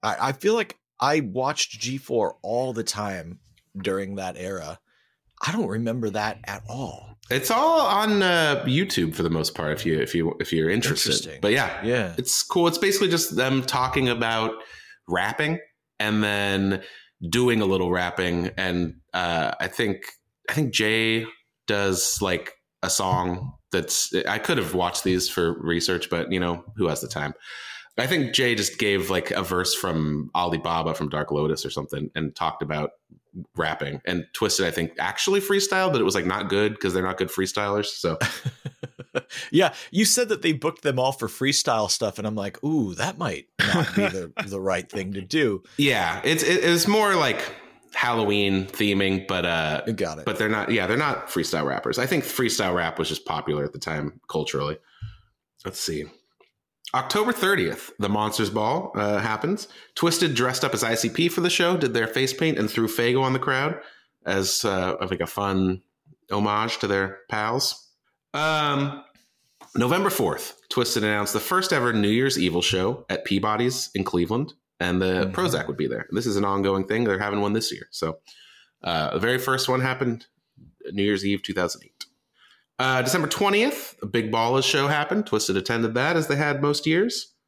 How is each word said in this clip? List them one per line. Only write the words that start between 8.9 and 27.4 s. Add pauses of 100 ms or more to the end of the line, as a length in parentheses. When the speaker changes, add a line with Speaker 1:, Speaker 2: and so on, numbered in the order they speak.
Speaker 2:
for
the
most
part,
if
you,
if
you,
if
you're
interested.
Speaker 1:
Interesting.
Speaker 2:
But
yeah,
Speaker 1:
Yeah.
Speaker 2:
it's
cool.
It's
basically
just
them
talking
about (520)
rapping (400)
and
then (460)
doing
a
little
rapping.
And, (120)
uh,
I
think, (420)
I
think
Jay (400)
does,
like, (280)
a
song (200)
that's, (160)
I
could
have
watched
these
for
research,
but,
you
know, (120)
who
has
the
time? (640)